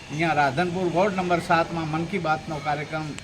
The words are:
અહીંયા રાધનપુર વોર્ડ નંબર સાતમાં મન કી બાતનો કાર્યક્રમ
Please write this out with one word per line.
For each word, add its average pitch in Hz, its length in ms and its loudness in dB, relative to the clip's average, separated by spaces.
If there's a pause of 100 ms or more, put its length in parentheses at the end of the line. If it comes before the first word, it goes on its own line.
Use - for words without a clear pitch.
અહીંયા 156 320 0
રાધનપુર 170 560 2
વોર્ડ 185 240 2
નંબર 175 260 2
સાતમાં 165 480 0
મન 160 180 -2
કી 190 120 -4
બાતનો 156 380 -2
કાર્યક્રમ 147 520 -4 (160)